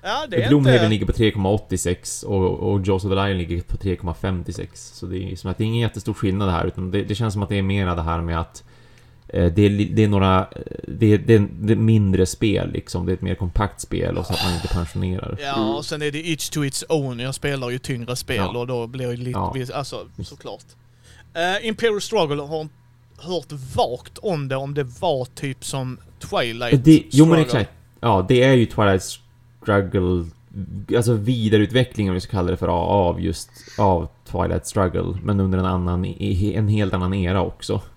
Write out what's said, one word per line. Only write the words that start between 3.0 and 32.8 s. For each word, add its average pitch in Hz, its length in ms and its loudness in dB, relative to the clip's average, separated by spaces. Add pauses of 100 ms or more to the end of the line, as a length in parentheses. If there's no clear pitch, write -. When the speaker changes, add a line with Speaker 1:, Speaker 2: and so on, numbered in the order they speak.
Speaker 2:
of 95 60 0
the 95 40 2
Lion 98 220 0
ligger 87 240 -4
på - 160 -6
tre 95 180 -2
komma 85 180 -6
femtiosex. 90 800 -8
Så - 120 -14
det 92 260 -8
är 92 40 -10
som 92 160 -6
att 90 60 -6
det 110 60 -2
är - 20 0
ingen 117 160 -2
jättestor 110 320 -4
skillnad 98 380 0
här, 85 140 0
utan 92 260 -6
det, 98 120 -2
det 101 120 -4
känns 110 180 -2
som 101 100 -2
att 98 60 -6
det 104 80 -2
är 98 60 0
mera 95 320 0
det 85 60 -4
här 82 200 -2
med 85 180 -2
att, - 240 -8 (640)
eh, 87 260 2
det 95 80 4
är 104 80 8
li-, 101 240 2
det 107 100 4
är 107 40 4
några, 95 320 4
eh, 95 60 0 (420)
det 104 260 4
är, 104 40 4
det 113 180 6
är, 101 160 6
det 107 220 0
är 104 40 2
mindre 104 480 4
spel, 92 460 0
liksom. - 340 -6
Det 92 60 -2
är - 20 0
ett 90 80 -6
mer 92 140 -2
kompakt 92 460 -2
spel 85 360 -4
och 87 80 -4
så - 80 -4
att - 100 -4
man 90 120 -2
inte 85 120 -6
pensionerar. 92 760 -4
Speaker 1:
Ja, 139 140 -6
Speaker 3:
Mm. 110 140 -2
Speaker 1:
och 147 160 -4
sen 156 160 -8
är 151 100 -4
det 156 180 -8
each 156 200 -4
to 151 160 -4
its - 240 -6
own. 135 300 0
Jag 131 160 -6
spelar 139 340 -4
ju 123 100 -4
tyngre 123 360 -6
spel 135 220 -6
Speaker 2:
Ja. 98 220 -2
Speaker 1:
och 120 80 -6
då 120 200 -4
blir 127 200 -8
det 120 100 -6
lite 123 140 -8
Speaker 2:
Ja. 95 200 -4
Speaker 1:
vis-, 127 200 -8
alltså, 123 440 -10
Speaker 2:
Visst. - 140 -12
Speaker 1:
såklart. 127 360 -16 (680)
Eh, 185 340 -2
Imperial 220 340 -2
Struggle 151 400 0
har 156 260 -6 (500)
hört 165 340 -8 (240)
vagt - 420 -2
om 147 300 -4
det, 135 80 -4
om 139 180 -6
det 143 100 -2 (180)
var 143 240 0
typ - 400 -10
som 127 320 -6 (220)
Twilight 123 680 0
Speaker 2:
Det, 156 260 10
jo, 143 140 10
men 165 100 6
Speaker 1:
Struggle. 160 60 6
Speaker 2:
exakt. 123 300 0 (280)
Ja, 98 280 2
det 123 160 6
är 135 100 6
ju 123 120 6
Twilight 98 380 2 (580)
Struggle, 92 640 0 (720)
alltså 120 160 2
vidareutveckling, 110 960 2
om 92 40 0
vi 92 80 -2
ska - 100 -12
kalla 90 200 0
det 85 60 -2
för, 87 100 -2
av 87 540 2